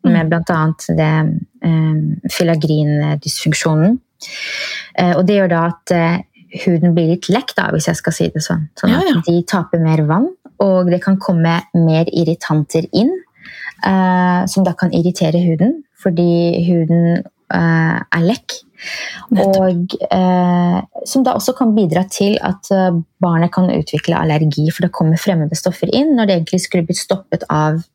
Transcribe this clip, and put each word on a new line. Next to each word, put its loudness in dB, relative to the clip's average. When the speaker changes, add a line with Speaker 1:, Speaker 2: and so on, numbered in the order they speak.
Speaker 1:
Mhm. 4
Speaker 2:
med 2
blant 0
annet 0
det, 0
ehm, 0
filagrindysfunksjonen. 0
Eh, 2
og 2
det 2
gjør 2
da 0
at, -8
eh, 0
huden 2
blir 2
litt -2
lekk, -2
da, -2
hvis -2
jeg 0
skal -4
si -2
det -4
sånn. -4
Sånn 0
Speaker 1:
Ja, 2
Speaker 2:
at 0
Speaker 1:
ja. 2
Speaker 2:
de 2
taper -2
mer 2
vann, 0
og 2
det 0
kan 2
komme 0
mer 4
irritanter -2
inn, 2
eh, 2
som 0
da 0
kan -2
irritere 0
huden, 0
fordi 0
huden, 2
eh, 2
er 0
lekk. -2
Speaker 1:
Nettopp. 2
Speaker 2:
Og, 0
eh, 2
som 0
da 2
også -2
kan 2
bidra 2
til 0
at, -6
eh, 2
barnet 2
kan 2
utvikle -2
allergi, 0
for -4
det -2
kommer 0
fremmede -2
stoffer -4
inn 2
når 2
det 2
egentlig -2
skulle -2
blitt -4
stoppet -6
av 0